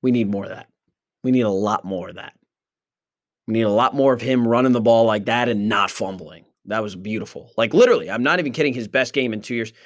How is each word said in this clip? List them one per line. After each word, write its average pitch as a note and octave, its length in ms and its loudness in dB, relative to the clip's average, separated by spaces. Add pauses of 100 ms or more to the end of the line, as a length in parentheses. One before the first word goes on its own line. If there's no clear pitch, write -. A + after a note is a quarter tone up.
We C3 80 2
need A#2 200 2
more G2 140 -4
of G2 60 -12
that. - 180 -14 (540)
We B2+ 80 -4
need B2+ 120 4
a A2 80 2
lot G2+ 340 0
more F#2 240 -6
of F2+ 80 -16
that. - 160 -16 (1120)
We A2 80 -4
need A2+ 80 2
a G#2+ 80 2
lot A2 240 2
more C#3 180 4
of B2 80 0
him B2 260 0
running A#2+ 260 4
the A#2+ 80 2
ball A2+ 240 6
like G#2+ 220 2
that A#2+ 220 0
and G#2 200 -2
not G2+ 220 0
fumbling. E2+ 540 -10 (220)
That G#2+ 160 -4
was G#2 120 -8
beautiful. G2+ 600 -10
Like, A2+ 180 0
literally, F#3 360 4
I'm A#2 120 -4
not D3+ 160 2
even D3+ 140 -2
kidding, D3 220 0
his A#2+ 120 -6
best B2+ 260 0
game B2+ 200 -2
in G#2+ 80 -6
two G#2+ 140 -10
years. A2+ 180 -4 (140)